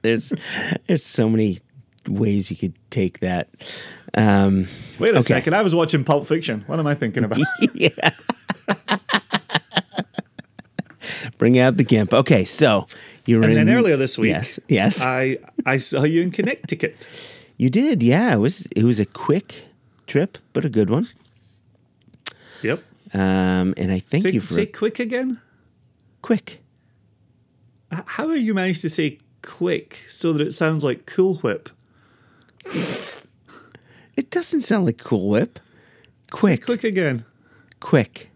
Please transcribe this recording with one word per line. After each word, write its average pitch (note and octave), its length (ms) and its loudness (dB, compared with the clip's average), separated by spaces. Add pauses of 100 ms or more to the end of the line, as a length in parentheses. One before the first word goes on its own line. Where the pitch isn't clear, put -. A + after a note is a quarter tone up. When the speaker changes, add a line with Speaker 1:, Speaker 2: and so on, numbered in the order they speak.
Speaker 1:
There's, A2+ 320 -2 (540)
there's E3 180 0
so A2 240 0
many A2 300 0 (460)
ways G#2+ 460 -2
you E2 60 -8
could F#2 160 -4 (180)
take G2 280 -2
that. F2+ 280 -4 (680)
Um, G2 540 4 (320)
Speaker 2:
Wait A3+ 140 4
a D3+ 60 6
Speaker 1:
okay. - 20 4
Speaker 2:
second. C3+ 320 2
I G#3 80 2
was F#3 120 2
watching D#3+ 300 2
Pulp D3 240 0
Fiction. D3 400 -4
What D#3+ 120 -4
am D3 80 -2
I D3 80 0
thinking A#2 280 -2
about? A2 160 0 (180)
Speaker 1:
<laughs> - 160 2
Yeah. - 160 2 (3500)
Bring B2 200 4
out B2+ 200 4
the B2 80 4
gimp. G#2+ 280 2
Okay, A#2 300 4
so G#2+ 420 2 (400)
you A#2 120 4
were A2+ 80 6
Speaker 2:
And A2 80 6
Speaker 1:
in - 140 6
Speaker 2:
then A#3+ 100 6
earlier G3 180 4
this C3 220 -2
week, - 140 2
Speaker 1:
Yes, - 360 -4
yes. G2+ 340 2
Speaker 2:
I, B2+ 360 -2 (280)
I C3+ 120 2
saw C3+ 260 -2
you E3 200 2
in F3+ 80 -2
Connecticut. - 760 -6 (480)
Speaker 1:
You B2+ 140 0
did, A3 340 2
yeah. E3 300 4
It G#2+ 60 2
was, C3+ 260 0 (100)
it G#2+ 80 2
was A#2 160 2
a G2+ 60 2
quick - 600 -4 (420)
trip, D#3+ 300 -2 (140)
but D3 140 -4
a C#3+ 40 -2
good G#2+ 200 2
one. E3 180 0 (1600)
Speaker 2:
Yep. B2+ 200 -4 (300)
Speaker 1:
Um, F#2 640 2
and F#2 160 -2
I F#2 60 -2
thank E3 240 -4
Speaker 2:
Say, F#3+ 80 0
Speaker 1:
you A2+ 100 0
for - 120 -10
Speaker 2:
say G#3 120 0
quick A3 340 -6
again? B3 400 -4 (840)
Speaker 1:
Quick. - 400 -4 (1300)
Speaker 2:
H-, F3+ 120 -10
how - 240 -6
have E4 120 -2
you A3 120 0
managed F#3 280 -2
to D#3 80 -4
say D3+ 300 -4 (220)
quick - 680 -6
so E3 240 -2
that D3+ 120 0
it F#3+ 60 -6
sounds D#3 320 0
like B2+ 220 -4
Cool F#3 300 0
Whip? - 340 -4 (2500)
Speaker 1:
It C4+ 120 -6
doesn't E4 320 -2
sound G#3 240 0
like A#2 120 -2
Cool G2+ 320 -2
Whip. - 300 0
Speaker 2:
Say - 720 -20
Speaker 1:
Quick. - 340 2
Speaker 2:
quick A#3+ 180 -2
again. E3 400 0 (560)
Speaker 1:
Quick. - 560 0